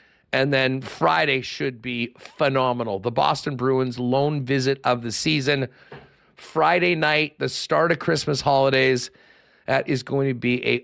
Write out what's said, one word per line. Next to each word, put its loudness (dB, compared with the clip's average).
And 2
then 2
Friday 0
should -6
be -6
phenomenal. 0
The -4
Boston 0
Bruins' 0
lone 0
visit 0
of 0
the -4
season. 0
Friday 2
night, 0
the -2
start 0
of 0
Christmas -2
holidays. 2
That 0
is -2
going -2
to 0
be -2
a 0